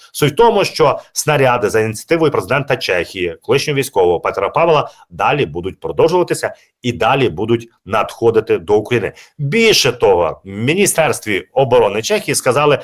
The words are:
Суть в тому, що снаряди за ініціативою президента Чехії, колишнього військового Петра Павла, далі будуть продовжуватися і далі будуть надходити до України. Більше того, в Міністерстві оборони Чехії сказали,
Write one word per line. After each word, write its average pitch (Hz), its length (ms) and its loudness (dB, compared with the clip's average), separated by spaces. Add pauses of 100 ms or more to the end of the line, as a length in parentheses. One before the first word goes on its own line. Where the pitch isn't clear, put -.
(120)
Суть 147 220 -2
в - 20 -16
тому, 220 300 4
що 143 340 0 (140)
снаряди 123 560 0
за 110 100 0
ініціативою 143 520 0
президента 131 460 -2
Чехії, 87 640 -4
колишнього 139 360 0
військового 90 420 0
Петра 98 300 -2
Павла, 156 400 2 (200)
далі 110 360 -2
будуть 85 340 -10
продовжуватися 165 720 0 (280)
і 123 100 -2
далі 120 380 0
будуть 110 400 -2 (160)
надходити 110 720 0
до 95 180 0
України. 107 380 -2 (240)
Більше 175 540 2
того, 87 520 2
в 90 40 -18
Міністерстві 120 1040 -2
оборони 120 480 2
Чехії 202 340 -2
сказали, 139 480 2